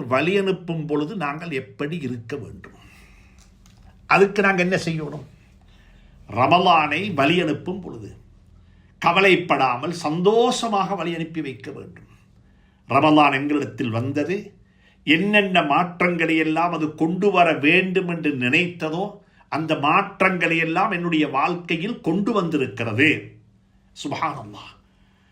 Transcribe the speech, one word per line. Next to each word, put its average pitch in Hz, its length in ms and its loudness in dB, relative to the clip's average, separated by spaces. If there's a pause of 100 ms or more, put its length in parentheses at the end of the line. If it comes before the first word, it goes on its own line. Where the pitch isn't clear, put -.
வழி 139 320 0
அனுப்பும் 180 480 -2
பொழுது 151 300 -2
நாங்கள் 156 380 -8
எப்படி 143 460 -8
இருக்க 123 360 -8
வேண்டும்? - 440 -14 (1300)
அதுக்கு 196 320 4
நாங்க 190 220 2
என்ன 180 140 0
செய்யணும்? 151 500 -8 (1000)
ரமலானை 156 720 4 (120)
வழி 147 280 2
அனுப்பும் 185 400 -4
பொழுது 123 280 -14 (920)
கவலைப்படாமல் 165 960 4
சந்தோஷமாக 202 960 2
வழி 170 180 -4
அனுப்பி 160 280 -8
வைக்க 135 300 -10
வேண்டும். - 380 -18 (800)
ரமலான் 143 460 6
எங்களிடத்தில் 135 600 -4
வந்தது, 147 420 -4 (680)
என்னென்ன 196 560 4
மாற்றங்களை 165 720 0
எல்லாம் 160 360 0
அது 156 220 -2
கொண்டு 185 360 0
வர 175 160 6 (120)
வேண்டும் 180 500 2
என்று 156 280 -4
நினைத்ததோ, 165 680 -2 (480)
அந்த 156 280 -4
மாற்றங்களை 175 800 0
எல்லாம் 170 340 0
என்னுடைய 170 360 0
வாழ்க்கையில் 170 760 -4
கொண்டு 202 320 -2
வந்திருக்கிறது. 147 760 0 (880)
சுப்ஹானல்லாஹ், 135 760 -8 (600)